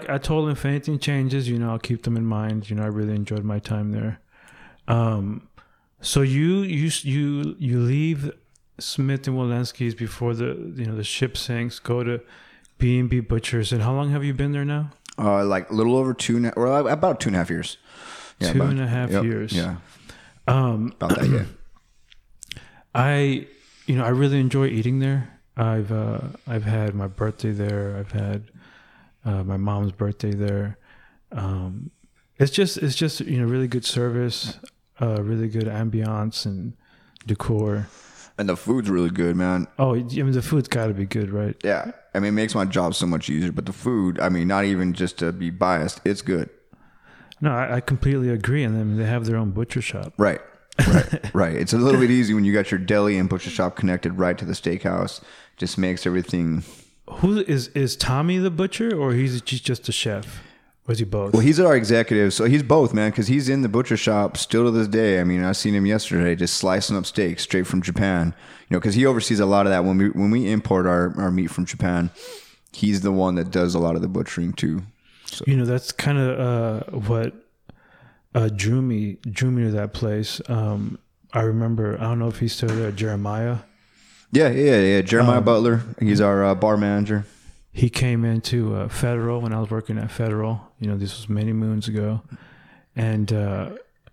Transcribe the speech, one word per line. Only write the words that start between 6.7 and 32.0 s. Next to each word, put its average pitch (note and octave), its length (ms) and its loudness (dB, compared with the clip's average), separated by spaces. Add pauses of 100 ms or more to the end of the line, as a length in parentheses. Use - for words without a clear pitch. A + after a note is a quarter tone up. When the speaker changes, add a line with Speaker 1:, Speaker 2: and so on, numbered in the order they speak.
Speaker 1:
you, C#3+ 540 -2
you B2 220 0
leave C#3+ 520 0 (480)
Smith C3+ 460 -2
and C3 120 -2
Wollensky's A#2+ 580 -4
before A#2+ 380 -4
the, B2+ 420 -6
you B2 100 -6
know, A2 120 -6
the G#2+ 80 -6
ship - 320 -4
sinks. A#2 420 -6
Go A#2+ 240 -2
to A#2+ 160 -4 (580)
B B2 220 2
and B2 100 0
B B2 120 0
Butchers. A2+ 500 -2
And A#2 100 0
how A#2+ 120 2
long C#3+ 160 -2
have C#3+ 160 -2
you C#3+ 80 -2
been C#3+ 180 -2
there C#3+ 140 -2
now? D3 240 -4 (280)
Speaker 2:
Uh, G2+ 280 2
like, F#2+ 240 0
a - 40 -6
little A2+ 220 4
over C3 180 2
two A#2 220 0
and A#2+ 120 2
a, A#2 80 -4
or C3 340 2
about D3+ 320 0
two - 80 -2
and G2 80 0
a - 20 2
half E2+ 100 0
years. E2 280 -6 (640)
Yeah, - 120 0
Speaker 1:
Two - 80 2
Speaker 2:
about, C3+ 120 2
Speaker 1:
and C3+ 100 0
a B2+ 60 -2
half B2 220 -2
Speaker 2:
yep, G2 140 0
Speaker 1:
years. A2 300 -4
Speaker 2:
yeah. F2 240 -2 (720)
Speaker 1:
Um, A#2+ 500 0
Speaker 2:
About - 180 0
that, C3 120 2
yeah. A#2 160 2 (1120)
Speaker 1:
<clears throat> - 400 -16
I C#3 520 0 (380)
you C3+ 100 0
know, B2+ 80 0
I A#2 60 0
really C#3 300 2
enjoy C3+ 280 2
eating A#2+ 320 0
there. C3+ 400 -2 (160)
I've, A2+ 360 0
uh, A2 280 -2 (280)
I've A2+ 160 -4
had G#2+ 320 0
my G2 120 -4
birthday G#2+ 440 -4
there. G2+ 460 -4
I've G2+ 140 -10
had, G#2 400 -4 (760)
uh, G2 180 -2
my F#2+ 140 -2
mom's G2+ 340 -2
birthday G2+ 420 -4
there. G2+ 440 -4 (540)
Um, F#2+ 600 -6 (460)